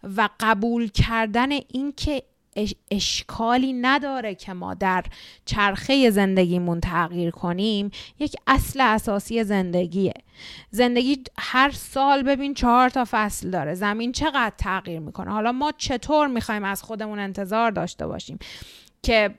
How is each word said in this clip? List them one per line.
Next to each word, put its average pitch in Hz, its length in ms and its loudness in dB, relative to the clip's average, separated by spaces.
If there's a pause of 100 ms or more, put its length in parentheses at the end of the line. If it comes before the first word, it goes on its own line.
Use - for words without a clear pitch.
(160)
و 208 120 2 (120)
قبول 226 480 2
کردن 226 640 2
این 277 440 -4
که 285 260 -2 (340)
اش-، 208 180 -2 (160)
اشکالی 240 800 0
نداره 254 640 0
که - 180 -14
ما 180 220 -8
در 185 300 0 (400)
چرخهٔ 226 680 4
زندگیمون 180 720 2
تغییر 170 500 0
کنیم، 202 600 -2 (280)
یک - 180 -4 (100)
اصل 269 340 2
اساسی 220 640 2
زندگیه. 180 720 0 (560)
زندگی 247 480 2 (200)
هر 269 320 2
سال 277 520 0
ببین 277 320 0
چهار 247 340 4
تا 247 220 0
فصل 208 400 -2
داره. 160 240 -2
زمین 214 380 -2
چقدر 269 460 0
تغییر 180 420 -4
می‌کنه. 180 320 -8
حالا 214 200 0
ما 285 260 -2
چطور 294 480 2
می‌خوایم 220 380 -2
از 196 180 -4
خودمون 214 360 -8
انتظار 202 520 0
داشته 170 360 -6
باشیم - 320 -10 (640)
که 214 360 2